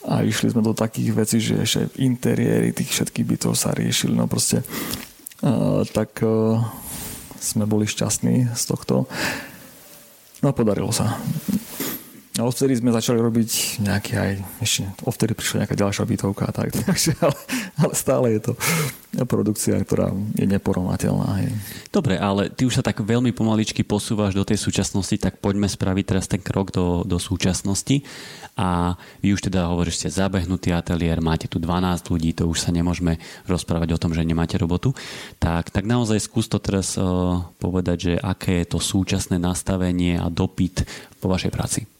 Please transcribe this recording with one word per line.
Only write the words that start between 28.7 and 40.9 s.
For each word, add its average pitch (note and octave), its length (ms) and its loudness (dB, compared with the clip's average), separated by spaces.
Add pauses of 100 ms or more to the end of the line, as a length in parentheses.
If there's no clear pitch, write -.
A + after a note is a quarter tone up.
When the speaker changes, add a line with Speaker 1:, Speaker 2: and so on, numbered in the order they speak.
Speaker 2:
vy G2 80 4
už G2 160 0
teda F2+ 240 0
hovoríš, F2 320 0
ste F#2 80 -4
zabehnutý F#2 640 0
ateliér, E2 480 0
máte D#2+ 240 0
tu F2 160 -4
dvanásť F2 480 0
ľudí, E2 240 0
to E2+ 160 0
už - 160 -2
sa E2+ 80 0
nemôžeme E2+ 480 0 (240)
rozprávať E2+ 480 0
o D#2+ 80 -2
tom, F2 80 0
že E2 160 0
nemáte E2 320 0
robotu. F2 320 0 (480)
Tak, E2+ 320 0
tak G2 160 -2
naozaj A2+ 320 2
skús - 320 -2
to G#2+ 80 0
teraz, G2 400 -2
eh, F#2+ 40 0 (600)
povedať, F2+ 360 0
že F2 200 0
aké F2+ 480 0
je - 80 -8
to E2+ 80 2
súčasné F#2+ 560 0
nastavenie F2+ 800 0
a F2 80 0
dopyt F2 560 0 (400)